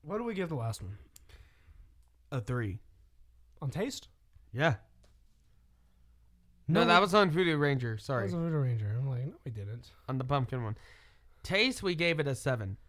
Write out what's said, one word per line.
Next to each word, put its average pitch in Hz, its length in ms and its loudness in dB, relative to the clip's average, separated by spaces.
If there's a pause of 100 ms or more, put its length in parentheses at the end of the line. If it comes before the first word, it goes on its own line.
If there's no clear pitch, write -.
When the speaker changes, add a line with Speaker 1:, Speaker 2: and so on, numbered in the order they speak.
Speaker 1:
What 180 160 -6
do 240 60 -6
we 226 100 -4
give 185 140 -4
the 160 80 -4
last 113 260 -4
one? 95 140 -10 (1400)
Speaker 2:
A 135 80 -2
three. 117 380 -4 (840)
Speaker 1:
On 139 100 -4
taste? - 380 -6 (440)
Speaker 2:
Yeah. 131 240 2 (1900)
No, 165 160 4
Speaker 1:
No, 170 40 6
Speaker 2:
that 170 120 8
Speaker 1:
we 190 40 8
Speaker 2:
was 190 120 2
on 202 160 6
Voodoo 165 260 4
Ranger. 127 420 2
Sorry. 123 240 -2
Speaker 1:
That 101 40 -2
was 175 80 -2
on 165 100 -2
Voodoo 160 180 0
Ranger. 113 360 0
I'm 135 100 -2
like, 127 180 -4
"No, - 80 -8 (100)
we 135 60 -8
didn't." 107 400 -10 (180)
Speaker 2:
On 131 100 -2
the 127 60 -2
pumpkin 131 380 0
one. 107 140 -4 (680)
Taste, 226 400 0
we 185 140 0
gave 165 240 0
it 139 80 0
a 135 60 0
seven. 110 420 -4 (120)